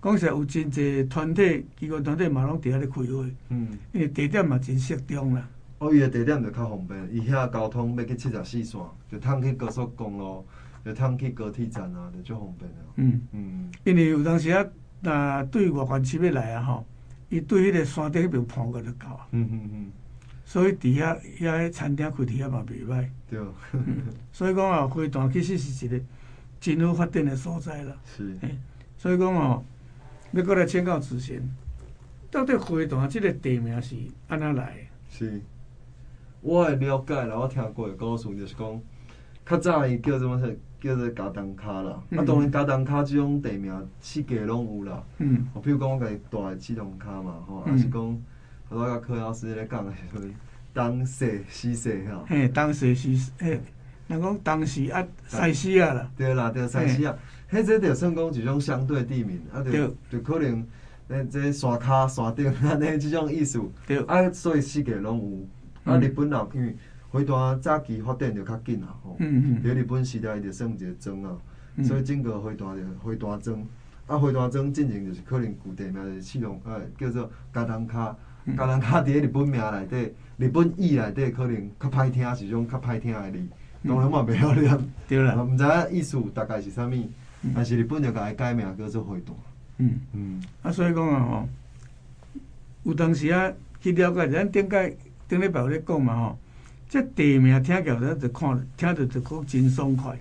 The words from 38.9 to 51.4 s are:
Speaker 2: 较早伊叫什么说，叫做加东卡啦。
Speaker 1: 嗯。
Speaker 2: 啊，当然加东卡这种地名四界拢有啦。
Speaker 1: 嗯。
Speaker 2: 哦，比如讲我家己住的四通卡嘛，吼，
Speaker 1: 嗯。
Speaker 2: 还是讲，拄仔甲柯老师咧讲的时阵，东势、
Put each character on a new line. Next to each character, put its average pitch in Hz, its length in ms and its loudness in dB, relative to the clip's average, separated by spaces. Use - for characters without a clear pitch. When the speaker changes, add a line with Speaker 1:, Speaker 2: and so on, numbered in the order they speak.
Speaker 2:
较 170 120 2
早 165 280 4
伊 123 120 2
叫 135 200 2
什 127 80 0
么 127 140 0
说， 127 100 0
叫 131 160 -2
做 120 140 0
加 107 180 -6
东 98 260 -8
卡 95 280 -8
啦。 92 200 -8
Speaker 1:
嗯。 165 80 0
Speaker 2:
啊， 147 60 4
当 143 140 6
然 143 100 6
加 143 140 2
东 135 220 2
卡 143 180 2
这 139 140 -2
种 143 240 2
地 104 160 -4
名 95 300 -6
四 - 240 -6
界 113 220 -2
拢 113 320 -2
有 98 120 -8
啦。 - 140 -8
Speaker 1:
嗯。 131 360 4
Speaker 2:
哦， 104 80 -10
比 139 80 -2
如 143 80 4
讲 135 140 0
我 135 80 0
家 113 100 -2
己 104 80 -4
住 98 180 -4
的 92 80 -8
四 104 160 -8
通 98 240 -8
卡 95 240 -10
嘛， 87 240 -10
吼， 95 220 -10
Speaker 1:
嗯。 143 60 4
Speaker 2:
还 135 40 8
是 127 120 6
讲， 117 320 -4
拄 113 100 -6
仔 117 60 0
甲 120 140 -2
柯 120 180 -4
老 113 160 -4
师 113 200 -8
咧 110 160 -6
讲 110 160 -6
的 98 60 -8
时 90 60 -10
阵， 98 200 -10
东 123 320 0
势、 107 440 -2